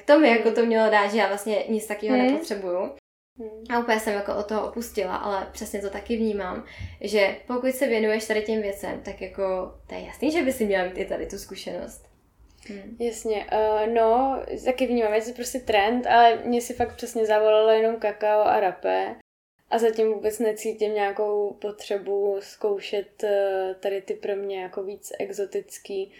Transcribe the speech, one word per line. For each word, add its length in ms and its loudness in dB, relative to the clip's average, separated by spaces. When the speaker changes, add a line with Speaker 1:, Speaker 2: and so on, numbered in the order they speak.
Speaker 1:
to 140 8
mi 100 8
jako 140 6
Speaker 2:
Hmm. 120 4
Speaker 1:
to 120 4
mělo 240 4
dát, 180 4
že 100 0
já 100 2
vlastně 400 -2
nic 180 -2
takového 320 0
Speaker 2:
Hmm. 80 4
Speaker 1:
nepotřebuju.“ 640 -2
Speaker 2:
Hmm. 320 -14
Speaker 1:
A 80 0
úplně 220 0
jsem 140 -2
jako 220 -4
od 100 -4
toho 220 -4
opustila, 480 -6
ale 360 -4
přesně 280 -8
to 100 -6
taky 260 -6
vnímám, 480 -4
že 360 0
pokud 260 -2
se 140 -2
věnuješ 400 0
tady 160 -2
těm 200 -2
věcem, 420 -8
tak 160 -12
jako 220 -8
to 60 -12
je 60 -10
jasný, 320 -4
že 100 0
by 100 0
si 140 -2
měla 180 0
mít 140 -8
i 60 -4
tady 220 -6
tu 120 -12
zkušenost. 680 -12
Hmm. 320 -14
Speaker 2:
Jasně, 500 -4
eh, 360 2
no, 540 4
taky 220 2
vnímám, 280 2
je 80 2
to 100 -8
prostě 280 -6
trend, 460 2
ale 380 8
mě 160 0
si 140 -8
fakt 220 -4
přesně 300 -2
zavolalo 440 6
jenom 260 4
kakao 440 2
a 200 4
rapé 560 -2
a 80 0
zatím 340 2
vůbec 260 -4
necítím 560 -2
nějakou 680 -2
potřebu 800 -4
zkoušet, 840 -6
eh, 560 0
tady 220 -4
ty 120 -6
pro 220 -6
mě 260 -6
jako 200 -8
víc 360 -12
exotický. 1000 -8